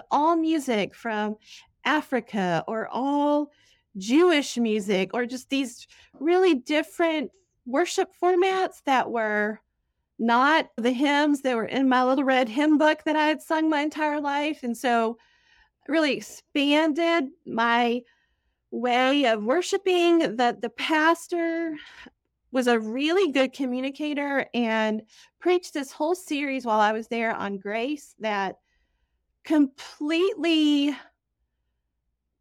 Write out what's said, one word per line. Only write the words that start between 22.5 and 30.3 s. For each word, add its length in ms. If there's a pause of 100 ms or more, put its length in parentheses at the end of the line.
was 160
a 120
really 520
good 200
communicator 1000
and 480 (380)
preached 340
this 180
whole 240
series 500
while 140
I 140
was 160
there 260
on 220
grace 640
that 400 (840)
completely 1500 (1500)